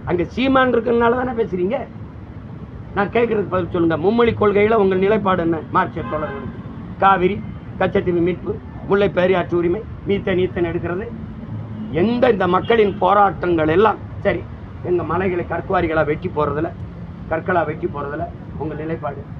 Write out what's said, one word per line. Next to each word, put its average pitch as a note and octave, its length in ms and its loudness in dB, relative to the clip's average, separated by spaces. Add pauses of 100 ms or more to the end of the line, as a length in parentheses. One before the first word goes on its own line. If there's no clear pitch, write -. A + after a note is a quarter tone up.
அங்க E3+ 200 0
சீமான் C4 500 2
இருக்கிறதுனால A#3 400 4
தானே B3+ 160 -2
பேசுறீங்க? G3+ 480 0 (1160)
நான் G3 140 0
கேட்கறதுக்கு A3 400 0
பதில் F3 220 -2
சொல்லுங்க. E3 260 2
மும்மொழி A3+ 360 4
கொள்கையில G#3 420 4
உங்கள் F#3+ 240 4
நிலைப்பாடு F#3+ 440 2
என்ன? E3 160 2 (120)
மார்க்சிய E3 340 0
தோழர்களுக்கு - 920 -8
காவிரி, F#3+ 420 4 (380)
கச்சத்தீவு F#3 420 2
மீட்பு, F3 340 -2 (340)
முல்லை G3+ 260 4
பெரியாற்று F3+ 400 2
உரிமை, F3 280 2 (240)
மீத்தேன் G3 320 0
ஈத்தேன் F3+ 280 0
எடுக்கிறது, E3+ 420 -4 (840)
எந்த A#3 400 4
இந்த F#3+ 160 2
மக்களின் F#3+ 520 2
போராட்டங்கள் F3+ 680 4
எல்லாம் G3 280 4 (240)
சரி, F3+ 200 0 (440)
எங்க F3 180 0
மலைகளை F3 480 -2
கற்குவாரிகளா E3+ 540 0
வெட்டி D#3 320 -2
போறதுல, D#3 340 0 (600)
கற்களா D#3+ 360 0
வெட்டி D#3+ 200 -6
போறதுல C#3+ 380 -6 (340)
உங்க D3+ 160 -6
நிலைப்பாடு? D#3 480 -6 (180)